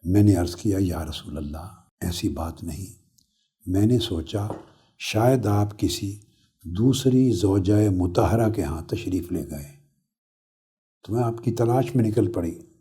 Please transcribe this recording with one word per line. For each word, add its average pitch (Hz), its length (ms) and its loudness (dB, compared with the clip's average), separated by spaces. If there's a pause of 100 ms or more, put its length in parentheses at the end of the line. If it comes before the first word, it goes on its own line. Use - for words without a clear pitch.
میں 95 180 4
نے 101 120 8
عرض 87 220 -2
کیا، 98 240 -2
یا 85 240 -2
رسول 76 320 -10
اللہ، 76 300 -10 (340)
ایسی 87 300 -4
بات 82 320 -8
نہیں، 82 300 -10 (720)
میں 98 200 2
نے 120 140 4
سوچا 98 460 -4 (540)
شاید 117 480 2
آپ 104 300 0
کسی - 320 -2 (540)
دوسری 127 680 2
زوجہ 104 600 4
مطہرہ 90 600 2
کے 101 100 -4
ہاں 80 260 -4
تشریف 92 440 -4
لے 85 180 -6
گئے، 71 180 -10 (1400)
تو 98 80 -8
میں 120 120 -2
آپ 113 200 -4
کی 113 80 0
تلاش 120 420 0
میں 120 100 4
نکل 104 280 0
پڑی۔ 85 220 -6 (260)